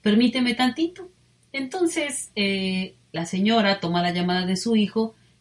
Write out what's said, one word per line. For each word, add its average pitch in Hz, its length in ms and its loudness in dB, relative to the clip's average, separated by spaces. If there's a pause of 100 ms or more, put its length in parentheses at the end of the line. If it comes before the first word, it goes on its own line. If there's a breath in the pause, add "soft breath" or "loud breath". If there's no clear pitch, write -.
permíteme 240 520 2
tantito". 320 560 -2 (460)
Entonces, 294 800 -4
eh, 190 600 -2 (160)
la 165 120 -4
señora 202 560 2
toma 175 220 0
la 175 100 0
llamada 180 320 0
de 185 120 0
su 226 200 0
hijo 220 380 0 (260 soft breath)